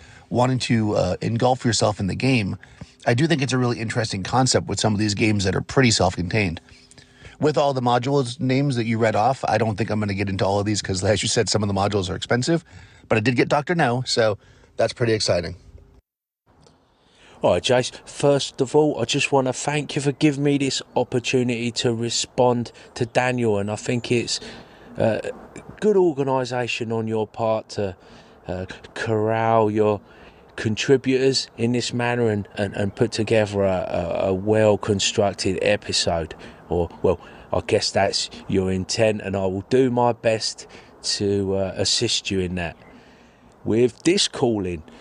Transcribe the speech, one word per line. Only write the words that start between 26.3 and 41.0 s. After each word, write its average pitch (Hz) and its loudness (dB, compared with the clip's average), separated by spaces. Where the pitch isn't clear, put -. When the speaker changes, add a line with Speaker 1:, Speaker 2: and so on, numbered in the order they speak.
Speaker 2:
on 113 -2
your 110 -2
part 110 -2
to, 98 -4
uh, 92 -6
corral 113 2
your 104 2
contributors 131 0
in 117 0
this 120 -2
manner 120 0
and, 104 0
and, 98 -2
and 101 -2
put 113 0
together 104 0
a, 92 0
a, 98 2
a 95 2
well-constructed 101 2
episode. 95 -2
Or, 85 0
well, 92 2
I - 0
guess - 0
that's - 0
your 95 0
intent, 107 0
and 98 -4
I 95 -2
will 95 -4
do 131 4
my 120 2
best - -4